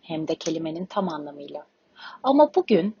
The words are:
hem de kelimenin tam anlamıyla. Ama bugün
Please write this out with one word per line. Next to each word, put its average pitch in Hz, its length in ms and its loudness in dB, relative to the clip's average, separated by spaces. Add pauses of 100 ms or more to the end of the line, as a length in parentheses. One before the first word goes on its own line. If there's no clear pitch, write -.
hem 160 200 -6
de 160 80 -2
kelimenin 165 500 -6
tam 190 240 -4
anlamıyla. 147 560 -12 (580)
Ama 285 320 6
bugün 208 440 2